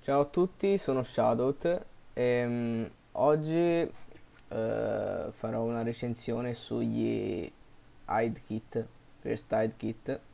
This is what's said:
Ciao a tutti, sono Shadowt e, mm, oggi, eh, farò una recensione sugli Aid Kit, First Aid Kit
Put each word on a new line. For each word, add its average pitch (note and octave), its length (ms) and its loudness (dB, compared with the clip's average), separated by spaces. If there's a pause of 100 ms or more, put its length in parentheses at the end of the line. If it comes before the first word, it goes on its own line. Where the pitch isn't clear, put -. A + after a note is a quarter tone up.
(120)
Ciao C#3 80 6
a C#3+ 60 6
tutti, F#3 500 2
sono C3 260 0
Shadowt B2+ 840 2 (260)
e, B2 340 2
mm, A#2 380 0 (280)
oggi, D#3+ 800 4 (580)
eh, A2 840 -2
farò A2+ 320 -4
una A#2 200 -2
recensione A#2 720 -4
sugli A2+ 1000 -2 (540)
Aid A2 380 0
Kit, A2+ 440 -6 (340)
First - 300 -6
Aid A2+ 240 2
Kit A2+ 460 -6 (140)